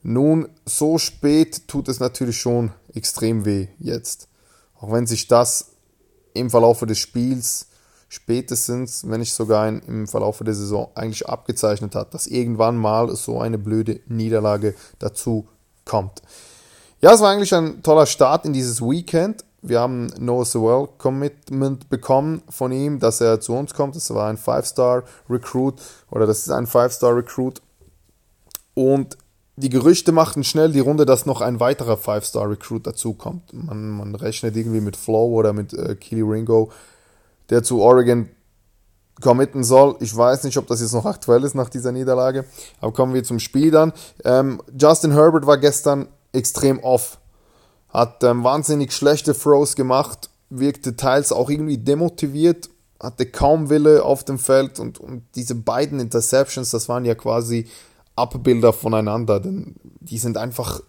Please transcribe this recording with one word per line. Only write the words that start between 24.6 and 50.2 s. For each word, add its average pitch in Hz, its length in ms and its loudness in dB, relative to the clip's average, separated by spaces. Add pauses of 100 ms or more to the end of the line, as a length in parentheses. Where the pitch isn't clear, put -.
oder 110 160 2
das 107 140 0
ist - 100 -10
ein 123 160 -2
Five-Star-Recruit. 123 960 0 (1120)
Und 135 460 0 (380)
die 135 120 -4
Gerüchte 151 440 4
machten 160 300 2
schnell 160 280 2
die 143 80 2
Runde, 147 260 2
dass 131 220 2
noch 135 140 -4
ein 117 180 -2
weiterer 120 380 0
Five-Star-Recruit 107 880 -6
dazukommt. - 680 -10
Man, 107 360 -10
man 104 260 -10
rechnet 110 420 -6
irgendwie 113 240 -2
mit 101 160 -6
Flo 110 280 2
oder 113 280 2
mit, 104 200 -8
äh, 107 220 -6
Keely 110 280 -6
Ringo, 110 480 0 (800)
der 120 100 4
zu 120 200 0
Oregon 120 480 6 (920)
committen 135 420 2
soll. 131 360 6
Ich 107 180 -8
weiß 127 260 4
nicht, 139 140 -4
ob 131 80 -2
das 120 160 -4
jetzt 113 120 -4
noch 117 120 -2
aktuell 127 380 2
ist 139 100 -4
nach 127 160 -4
dieser 123 220 -6
Niederlage, 131 540 -2 (340)
aber 117 140 -6
kommen 131 200 0
wir 127 100 0
zum 120 140 -6
Spiel 139 320 0
dann. 156 240 6 (320)
Ähm, 131 340 2 (160)
Justin 151 360 4
Herbert 151 340 6
war 143 140 6
gestern 139 480 0 (240)
extrem 131 480 0
off, - 400 0 (720)
hat, 117 340 0
ähm, 120 220 2
wahnsinnig 143 480 0
schlechte 143 440 0
Throws 143 380 2
gemacht, 131 540 -2 (200)